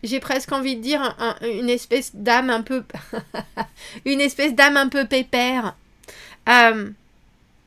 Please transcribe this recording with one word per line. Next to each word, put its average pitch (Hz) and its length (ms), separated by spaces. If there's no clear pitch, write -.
j'ai 247 160
presque 262 320
envie 269 240
de 226 60
dire 277 200
un, 247 180
un, 233 280
une 233 220
espèce 247 460
d'âme 240 340
un 226 120
peu, 254 220
<laughs> - 600
une 277 160
espèce 277 320
d'âme 285 240
un 277 120
peu 277 160
pépère. 247 680
Euh, 226 400